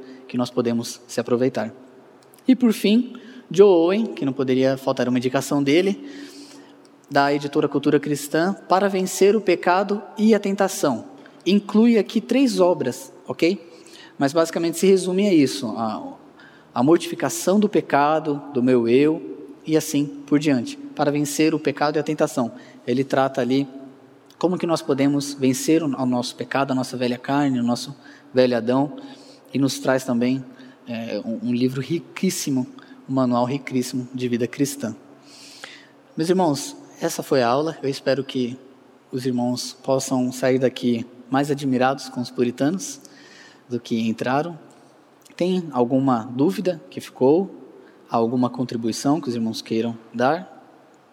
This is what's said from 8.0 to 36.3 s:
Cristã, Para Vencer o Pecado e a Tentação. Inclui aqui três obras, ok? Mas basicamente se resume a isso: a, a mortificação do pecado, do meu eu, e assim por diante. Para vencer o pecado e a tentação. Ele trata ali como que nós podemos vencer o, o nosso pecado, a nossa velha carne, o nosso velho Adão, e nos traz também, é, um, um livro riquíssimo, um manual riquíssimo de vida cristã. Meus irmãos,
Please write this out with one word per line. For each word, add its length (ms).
Cristã, 540
Para 200
Vencer 480
o 40
Pecado 640
e 160
a 60
Tentação. 640
Inclui 520
aqui 220
três 380
obras, 540
ok? 360
Mas 140
basicamente 460
se 80
resume 420
a 40
isso: 440
a, 400
a 80
mortificação 800
do 80
pecado, 720
do 100
meu 260
eu, 640
e 100
assim 280
por 120
diante. 380
Para 340
vencer 440
o 40
pecado 380
e 20
a 40
tentação. 500
Ele 180
trata 360
ali 280
como 200
que 80
nós 160
podemos 520
vencer 480
o, 40
o 200
nosso 280
pecado, 380
a 20
nossa 220
velha 220
carne, 420
o 20
nosso 320
velho 240
Adão, 400
e 60
nos 200
traz 260
também, 400
é, 360
um, 240
um 40
livro 280
riquíssimo, 840
um 60
manual 300
riquíssimo 680
de 160
vida 180
cristã. 500
Meus 120
irmãos, 480